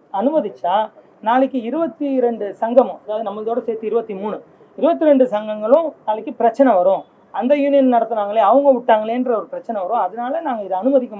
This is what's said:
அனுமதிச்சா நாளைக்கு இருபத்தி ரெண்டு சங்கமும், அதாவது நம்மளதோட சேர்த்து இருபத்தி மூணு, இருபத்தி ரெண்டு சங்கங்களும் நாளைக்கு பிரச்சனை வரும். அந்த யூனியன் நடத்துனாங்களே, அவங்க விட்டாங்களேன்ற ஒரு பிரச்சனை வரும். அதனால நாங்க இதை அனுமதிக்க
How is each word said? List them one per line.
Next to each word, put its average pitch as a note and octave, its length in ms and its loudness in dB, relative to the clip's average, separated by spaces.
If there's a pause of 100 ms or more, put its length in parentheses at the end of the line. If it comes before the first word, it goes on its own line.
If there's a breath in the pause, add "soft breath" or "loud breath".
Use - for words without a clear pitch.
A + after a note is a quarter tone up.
(200)
அனுமதிச்சா G#3+ 540 -2 (540)
நாளைக்கு C4 300 2 (100)
இருபத்தி D#4 400 -4 (160)
ரெண்டு A3 220 -2 (160)
சங்கமும், A3+ 420 2
அதாவது G#3+ 240 -6
நம்மளதோட A3 400 -6
சேர்த்து A3 220 -8
இருபத்தி A3+ 320 -4
மூணு, G3+ 140 -6 (420)
இருபத்தி D#4+ 320 2
ரெண்டு C4 240 4
சங்கங்களும் G#3+ 540 0 (200)
நாளைக்கு A3 320 -6
பிரச்சனை A#3+ 400 4
வரும். F3+ 220 2 (320)
அந்த A#3 180 -2 (100)
யூனியன் C#4 340 2
நடத்துனாங்களே, A3 540 0
அவங்க C#4 260 6
விட்டாங்களேன்ற A#3+ 640 0
ஒரு E3 140 -10
பிரச்சனை G3+ 300 -8
வரும். A3 220 -2
அதனால A#3+ 420 -6
நாங்க A#3 200 -4
இதை F3+ 140 -4
அனுமதிக்க B3 380 0